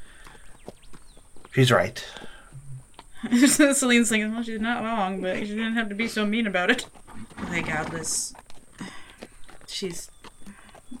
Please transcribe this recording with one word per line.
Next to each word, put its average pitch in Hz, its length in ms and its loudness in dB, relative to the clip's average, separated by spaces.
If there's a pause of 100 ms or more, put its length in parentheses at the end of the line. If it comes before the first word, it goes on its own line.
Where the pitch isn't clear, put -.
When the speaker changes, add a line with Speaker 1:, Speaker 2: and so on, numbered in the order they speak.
(1500)
Speaker 1:
she's 127 180 6
right. 98 340 2 (1160)
Speaker 2:
<laughs> 233 80 -4 (160)
Celine's 262 640 6
thinking, 214 240 2
"Well, 233 100 -4
she's 220 180 -6
not 226 220 0
wrong, 196 380 -2
but 185 200 -2
she 208 80 -4
didn't 226 260 -2
have 226 160 0
to 202 40 -6
be 220 140 -2
so 214 160 0
mean 220 220 2
about 185 240 2
it." 247 160 0 (640)
Regardless, 160 840 -4 (1300)
she's, - 440 -8 (880)